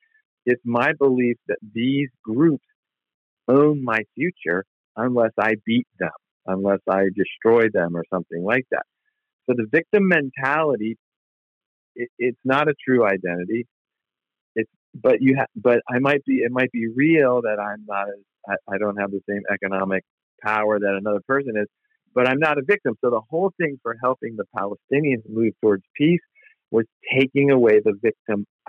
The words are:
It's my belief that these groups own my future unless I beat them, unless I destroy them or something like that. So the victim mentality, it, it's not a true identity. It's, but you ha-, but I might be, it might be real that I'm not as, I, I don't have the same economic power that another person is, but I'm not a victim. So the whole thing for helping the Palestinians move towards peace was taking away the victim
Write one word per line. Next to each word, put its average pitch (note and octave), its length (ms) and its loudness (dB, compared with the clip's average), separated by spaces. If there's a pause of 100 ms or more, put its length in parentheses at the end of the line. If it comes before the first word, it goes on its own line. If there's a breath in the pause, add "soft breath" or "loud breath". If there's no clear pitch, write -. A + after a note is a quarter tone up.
(460)
It's B2 200 0
my A#2+ 280 0
belief B2+ 440 2 (100)
that - 100 -4 (160)
these C3+ 360 -2 (140)
groups C3 420 0 (840)
own C#3+ 360 4
my A2 180 0 (140)
future G2 500 -4 (300)
unless A#2+ 420 0
I G#2+ 180 2 (100)
beat A#2 220 0 (120)
them, E2 120 -4 (340)
unless F#2+ 340 0 (100)
I G2 260 2
destroy A2+ 580 2
them E2+ 220 0
or E2 160 -4
something E2+ 320 -6
like B2 280 -2
that. - 120 -4 (640)
So B2 100 0
the A2+ 160 -2
victim F#3+ 360 2
mentality, C#3 920 0 (1000)
it, A#2+ 140 -10 (100)
it's A#2+ 260 -4
not C#3+ 240 2
a C#3+ 40 -2 (120)
true B2 200 4
identity. F#2+ 600 -2 (880)
It's, A2 140 -4 (240)
but B2+ 280 2
you C3+ 180 4
ha-, A#2+ 60 -2 (100)
but A#2+ 240 2 (100)
I B2 100 -2
might C#3 260 0
be, C3 120 0
it A#2+ 140 -2
might B2+ 200 -2
be A2+ 160 -4
real C3 540 2
that G#2+ 180 -2
I'm G#2 280 -8
not G2+ 220 -4
as, G2+ 140 -14 (240)
I, G2 280 -6
I - 20 -4
don't G#2 200 -2
have G2+ 140 -4
the G2 160 -6
same G2+ 140 -4 (100)
economic F#2+ 520 -2 (400)
power G#2+ 360 0
that G2 200 0
another G#2 280 -2
person C#3 280 -2
is, G#2 120 -2 (460)
but B2 140 2
I'm C3 120 0
not D3+ 200 0
a - 40 -6
victim. C#3+ 400 -2
So B2 60 2
the A2+ 200 0
whole F3 300 -2
thing C#3+ 220 -4
for A#2 220 -6
helping A#2+ 320 -4
the G2+ 100 -8 (100)
Palestinians A2+ 720 -4
move A2 340 -2
towards G2+ 220 2 (120)
peace E3 260 2 (480 soft breath)
was A2+ 160 0 (320)
taking C#3 320 2
away A#2 340 6
the G#2+ 160 0
victim G#2+ 460 -4 (240)